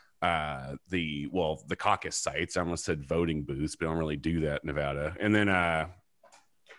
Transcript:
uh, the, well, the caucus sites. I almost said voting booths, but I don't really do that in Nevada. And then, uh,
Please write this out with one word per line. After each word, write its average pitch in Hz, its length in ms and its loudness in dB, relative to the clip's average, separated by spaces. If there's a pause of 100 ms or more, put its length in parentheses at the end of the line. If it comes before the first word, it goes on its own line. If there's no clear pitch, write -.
(240)
uh, 73 520 -2 (140)
the, 78 420 -2
well, 80 360 0
the 87 80 -4
caucus - 420 0
sites. - 400 -2
I 90 40 2
almost 85 220 -2
said 76 220 -2
voting 82 380 0
booths, 71 320 -4
but 82 100 -4
I 80 60 0
don't 82 80 0
really 78 180 0
do 80 240 0
that 73 220 0
in 80 40 -8
Nevada. 73 520 -2
And 107 160 4
then, 104 140 6
uh, 85 380 4 (920)